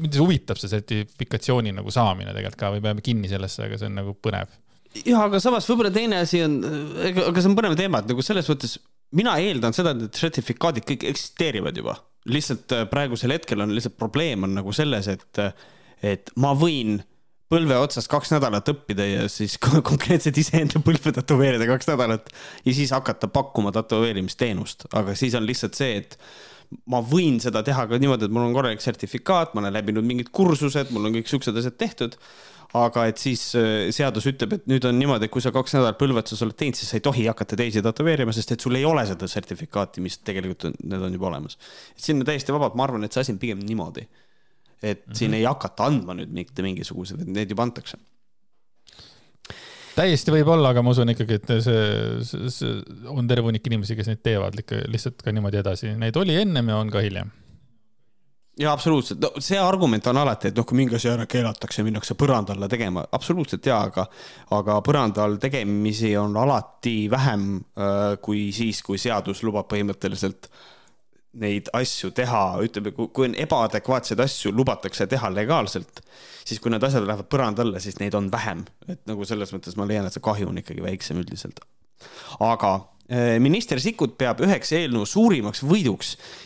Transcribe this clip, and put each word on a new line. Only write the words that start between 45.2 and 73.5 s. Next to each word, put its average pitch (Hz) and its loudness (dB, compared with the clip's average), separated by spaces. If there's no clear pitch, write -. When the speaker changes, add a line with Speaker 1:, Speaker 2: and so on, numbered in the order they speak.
Speaker 1:
Mhm. 110 0
Speaker 2:
ei 117 4
hakata 123 -2
andma 92 -2
nüüd 87 -10
mitte - -8
mingisuguseid, 92 -8
et 92 -6
need 101 -2
juba 113 0
antakse. - -10
Speaker 1:
Täiesti 160 4
võib 151 6
olla, 143 6
aga 123 4
ma 127 6
usun 120 4
ikkagi, 113 0
et - -4
see, 113 4
see, 120 -6
see 113 -6
on 131 -2
terve 120 2
hunnik 110 -2
inimesi, 110 -2
kes 101 -4
neid 107 -4
teevad 98 0
ikka 107 -4
lihtsalt 113 -4
ka 107 0
niimoodi 104 0
edasi. 98 -2
Neid 113 0
oli 175 2
ennem 151 2
ja 107 2
on 107 -2
ka 101 2
hiljem. 101 -4
Speaker 2:
Jaa, 147 2
absoluutselt. 139 2
No, 147 2
see 190 0
argument 180 4
on 127 4
alati, 113 0
et 104 -2
noh, 113 2
kui 123 2
mingi 120 4
asi 120 0
ära 117 0
keelatakse, 113 -2
minnakse 107 -2
põranda 117 4
alla 98 -4
tegema. 98 -2
Absoluutselt 170 -2
jaa, 110 4
aga, 92 -2
aga 104 2
põranda 113 2
all 104 2
tegemisi 107 0
on 104 0
alati 113 0
vähem, 110 2
äh, 101 0
kui 104 -2
siis, 110 -4
kui 98 -4
seadus 101 -2
lubab 101 -2
põhimõtteliselt 98 -4
neid 101 -4
asju 123 -4
teha. 120 0
Ütleme, 104 -6
kui, 113 -6
kui 131 0
on - -6
ebaadekvaatseid 117 0